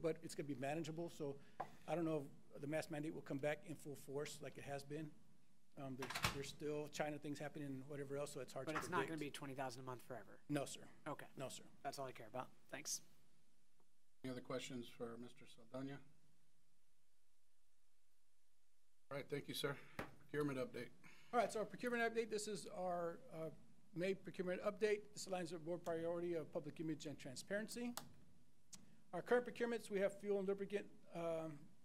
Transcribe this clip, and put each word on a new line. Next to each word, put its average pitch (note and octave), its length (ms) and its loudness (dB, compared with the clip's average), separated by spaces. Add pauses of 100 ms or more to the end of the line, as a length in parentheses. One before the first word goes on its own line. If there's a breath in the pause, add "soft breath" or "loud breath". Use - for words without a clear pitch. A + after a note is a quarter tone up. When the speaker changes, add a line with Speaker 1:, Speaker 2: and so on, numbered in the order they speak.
Speaker 1:
but D#3+ 220 6
it's D#3+ 120 -4
gonna D#3 120 0
be C#3+ 80 2
manageable. D#3+ 540 2
So C#3 260 0 (520 loud breath)
I D#3+ 80 4
don't E3+ 100 6
know D#3 180 6 (300)
if - 80 -8
the C#3 60 0
mask D#3 240 2
mandate D3+ 240 0
will C#3+ 80 -4
come C#3+ 160 2
back D3 280 4
in D3+ 80 -2
full C#3 300 -6
force C#3+ 380 -2
like C3 140 -6
it C3 60 -6
has C#3 200 -2
been. D3 260 -2 (760)
Um, C3 160 -2
there's, B2+ 120 0 (240)
there's C#3 140 -2
still D3+ 440 -2
China D3+ 240 2
things C#3+ 220 -2
happening D3 280 -2
and C3 220 -2
whatever C#3 260 -2
else, C#3+ 160 0
so D3+ 80 -6
it's B2+ 140 -6
hard C3+ 140 -2
Speaker 2:
But D#3+ 60 2
Speaker 1:
to - 40 4
Speaker 2:
it's D#3 120 0
not F3 100 4
Speaker 1:
predict. D#3 100 4
Speaker 2:
gonna D#3+ 100 0
be D3 120 0
twenty C3+ 240 -4
thousand C3 260 0
a C3 40 -8
month B2+ 220 -4
forever? G#2 300 -6 (120)
Speaker 1:
No, C#3+ 160 4
sir. - 160 -6 (280)
Speaker 2:
Okay. C3 160 -4 (100)
Speaker 1:
No, C3+ 140 -2
sir. - 140 -8 (200)
Speaker 2:
That's - 140 -2
all C#3 80 0
I B2+ 60 -4
care A#2+ 200 -8
about. B2+ 160 2 (240)
Thanks. - 300 -2 (1200)
Speaker 3:
Any C3 80 -2
other B2+ 100 -4
questions B2+ 460 -2
for A#2 340 -4
Mister B2 260 -8
Saldana? C3 500 -4 (3250)
All C#3 60 0
right, C3+ 120 -2
thank C#3+ 180 2
you, C3+ 60 0
sir. C#3 220 4 (560 loud breath)
Procurement D3 280 6
update. A#2+ 280 0 (460 loud breath)
Speaker 1:
All B3 60 10
right, G3+ 120 8
so A3 80 2
our G3+ 60 4
procurement A#3 380 2
update, A3+ 260 4
this G#3+ 180 2
is G3+ 200 0 (100)
our, F3 420 2 (140)
uh, D#3+ 160 -2 (480)
May F#3 160 6
procurement F3+ 500 0
update. G#3 380 6 (120)
This - 140 -6
aligns F3+ 260 2
with E3 100 -4
board E3+ 220 0
priority E3+ 480 4
of D#3 180 2
public D#3 300 0
image D#3 240 2
and D3 120 -2
transparency. G#3+ 760 0 (1200 loud breath)
Our F3 80 4
current B3 240 8
procurements, A#3 440 2
we G3+ 120 6
have G3 180 8
fuel G3+ 200 6
and F#3+ 80 4
lubricant, G3 380 4 (300)
um, E3 380 2 (320)